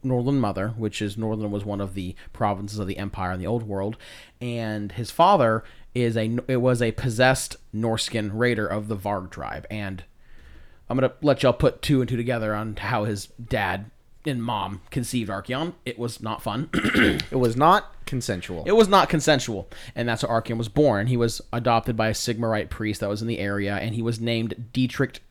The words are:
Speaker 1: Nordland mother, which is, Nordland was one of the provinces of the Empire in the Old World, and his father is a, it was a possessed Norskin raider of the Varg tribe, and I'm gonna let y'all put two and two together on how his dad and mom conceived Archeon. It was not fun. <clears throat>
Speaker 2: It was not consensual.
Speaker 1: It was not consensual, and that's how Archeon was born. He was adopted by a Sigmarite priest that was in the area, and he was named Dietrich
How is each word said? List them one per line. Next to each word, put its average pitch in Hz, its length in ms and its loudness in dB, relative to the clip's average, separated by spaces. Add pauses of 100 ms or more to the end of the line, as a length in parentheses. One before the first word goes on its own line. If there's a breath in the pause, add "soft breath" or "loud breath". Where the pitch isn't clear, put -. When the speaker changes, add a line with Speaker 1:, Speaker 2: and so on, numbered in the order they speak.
Speaker 1:
Nordland 127 340 2
mother, 101 380 0
which 110 260 -4
is, 101 140 -4
Nordland 110 340 -2
was 101 140 -4
one 101 160 -4
of 92 140 -6
the 95 200 -6 (180 soft breath)
provinces 101 460 -2
of 101 80 -4
the 98 120 -4
Empire 95 340 -4
in 92 80 -6
the 87 60 -4
Old 113 180 -2
World, 104 320 -4 (440 loud breath)
and 110 520 -6
his 117 180 -6
father 147 520 6 (320 soft breath)
is 117 220 2
a, 113 220 0 (100)
it 131 100 2
was 123 220 4
a 117 120 2
possessed 127 640 2 (180)
Norskin 110 600 -2
raider 110 320 2
of 104 220 -4
the 110 80 -4
Varg 95 340 -4
tribe, - 400 -10
and 95 340 -8 (840 soft breath)
I'm 123 100 0
gonna 131 140 4 (100)
let 147 200 4
y'all 127 100 6
put - 300 2
two 135 180 4
and 120 80 0
two 120 80 -2
together 117 380 -2
on 107 220 -4
how 107 280 -2
his 104 220 -4
dad 104 640 -4 (360)
and 127 160 -4
mom 101 380 -4 (100)
conceived 117 400 -2
Archeon. 127 420 -4 (120)
It 123 140 -8
was 117 240 -6
not 110 200 -6
fun. 117 300 -4
<clears throat> - 480 2 (100)
Speaker 2:
It 131 80 -2
was 117 180 4
not 170 360 6 (140)
consensual. 92 600 -4
Speaker 1:
It 190 60 2
was 214 160 8
not 185 200 6
consensual, 135 600 2 (260 loud breath)
and 120 140 -2
that's 117 140 -2
how 131 60 -2
Archeon 113 300 0
was 113 100 -2
born. 117 380 4
He 123 100 2
was 117 240 2 (120)
adopted 117 440 2
by 110 120 2
a 110 40 2
Sigmarite 110 560 0
priest 107 320 -2
that 101 80 -2
was 104 140 -2
in 113 60 -4
the 117 100 -2
area, 101 380 -2
and 107 180 -2
he 117 80 -2
was 113 180 -2
named 117 520 -2
Dietrich 131 580 0